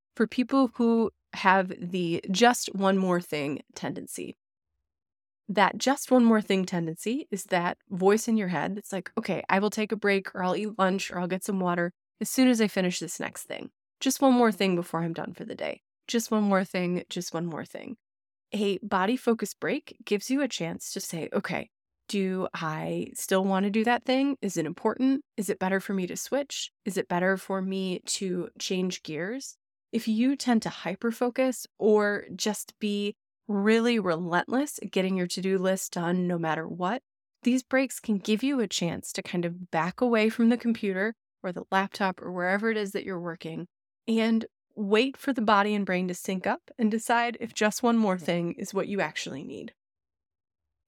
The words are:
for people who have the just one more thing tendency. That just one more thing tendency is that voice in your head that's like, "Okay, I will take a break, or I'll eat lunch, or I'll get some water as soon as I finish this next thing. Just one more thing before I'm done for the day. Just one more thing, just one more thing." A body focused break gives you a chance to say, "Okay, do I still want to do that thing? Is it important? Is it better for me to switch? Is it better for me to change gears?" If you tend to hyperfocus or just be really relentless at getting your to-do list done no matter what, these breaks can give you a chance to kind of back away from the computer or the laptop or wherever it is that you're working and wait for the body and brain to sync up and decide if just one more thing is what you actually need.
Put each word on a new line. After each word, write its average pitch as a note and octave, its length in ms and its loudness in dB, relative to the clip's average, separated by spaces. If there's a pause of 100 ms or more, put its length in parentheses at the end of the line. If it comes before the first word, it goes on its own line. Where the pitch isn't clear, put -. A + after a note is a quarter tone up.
(160)
for A3+ 100 2
people B3+ 500 2
who A3+ 360 2 (220)
have F#3+ 460 4
the F3 520 -2
just A#3 420 4
one G3 240 2
more F3+ 240 2
thing D3 400 -6 (140)
tendency. - 600 -10 (1120)
That G3 320 2
just - 320 0
one B3+ 120 8
more A3 180 6
thing F#3+ 240 2
tendency F3+ 680 -4
is G3+ 140 -6
that F3 320 0 (120)
voice G3+ 380 4
in A3+ 100 2
your G3 120 0
head F3 260 -2
that's - 180 -10
like, F#3 240 -6
"Okay, F#3+ 320 -2
I F#3+ 80 4
will G3+ 140 4
take G#3+ 200 -2
a G#3+ 60 0
break, G3 380 0
or F#3+ 80 -2
I'll F#3 120 2
eat G#3+ 220 -4
lunch, F#3+ 320 2
or F3+ 100 -6
I'll F3+ 80 -2
get F#3 160 -4
some G3 160 -2
water F3 320 0 (300)
as G#3+ 80 -4
soon B3+ 180 6
as A#3 140 6
I G#3+ 60 6
finish F3+ 320 0
this - 200 -8
next - 240 -8
thing. - 280 -10 (280)
Just - 220 0
one C4+ 120 8
more A#3+ 180 6
thing F#3+ 240 2
before E3+ 260 -2
I'm E3+ 120 -2
done D#3+ 200 -8
for - 120 -12
the - 100 -10
day. - 260 -6 (260)
Just A#3 220 -2
one G#3+ 140 2
more G3 200 4
thing, F3+ 460 -2
just - 240 -8
one E3 140 -2
more E3 180 -6
thing." - 320 -12 (540)
A G3+ 280 0
body G3+ 380 0
focused A3+ 420 0
break - 460 -4
gives G3+ 240 -2
you C4+ 120 2
a C4+ 60 2
chance - 460 -6
to F#3+ 60 -8
say, E3+ 340 -6
"Okay, - 380 -4 (360)
do F#3 460 0
I E3 640 -4
still F#3+ 280 2
want F#3+ 200 2
to G3+ 80 0
do A3 140 2
that A#3+ 200 0
thing? C4+ 380 2
Is G3+ 120 -4
it D#3+ 120 -2
important? B3+ 560 0 (120)
Is G3+ 140 -4
it - 80 -4
better F#3+ 220 0
for G3 160 -4
me F#3 100 0
to E3+ 100 -6
switch? - 560 -6 (140)
Is F#3 100 -4
it F#3 120 -2
better F#3 300 2
for F#3+ 240 -4
me F#3+ 440 -4
to F3+ 440 -4 (100)
change F#3 420 -2
gears?" F3+ 560 -8 (340)
If A3+ 160 -2
you A#3 280 2
tend A#3+ 280 2
to F3 60 -6
hyperfocus A#3+ 960 -2 (140)
or G#3 460 4 (100)
just - 440 -4
be G3+ 360 -2 (340)
really A3 500 4
relentless F3+ 840 0
at F#3+ 100 -8
getting F#3+ 260 2
your F3+ 100 0
to-do F#3+ 300 0
list F#3+ 360 0
done F3 340 0
no F3 100 0
matter D#3+ 300 -2
what, F3+ 340 -4 (420)
these B3+ 200 2
breaks C4 360 0
can G#3 200 -2
give G#3+ 240 0
you C#4 160 0
a G#3 80 0
chance - 460 -4
to F#3+ 100 -8
kind F3 200 -2
of F3 280 -6
back E3+ 280 -2
away A3+ 300 4
from A3+ 200 4
the A#3+ 80 4
computer A3 580 -2 (260)
or F#3 100 -4
the F3+ 200 -10
laptop F#3+ 500 -2
or F3 100 -10
wherever F#3 380 0
it A3 80 0
is G3+ 140 -4
that G3 120 -4
you're F#3 160 -6
working E3+ 480 -8 (400)
and A3+ 380 2 (300)
wait G#3+ 420 2
for - 160 -2
the A#3 80 -2
body G#3 320 4
and G3+ 120 0
brain F3+ 220 0
to F3+ 60 -4
sync F#3 320 -6
up A3+ 320 -2
and A3 140 2
decide A#3 480 0
if A3+ 140 -10
just G#3+ 280 0
one A#3 160 4
more G3 200 2
thing F3 360 -2
is - 200 -10
what F#3+ 140 0
you G3 140 -2
actually D3+ 420 -6
need. G#2 300 -14 (1160)